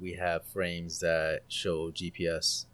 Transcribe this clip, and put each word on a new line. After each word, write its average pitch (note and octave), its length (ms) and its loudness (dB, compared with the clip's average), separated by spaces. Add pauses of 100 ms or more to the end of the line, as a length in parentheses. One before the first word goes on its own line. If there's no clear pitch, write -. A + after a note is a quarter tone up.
we F2+ 140 -6
have E2+ 320 0
frames F2 540 -2
that D#2+ 480 2
show E2 420 0
G F2 200 -4
P F2 160 0
S - 480 0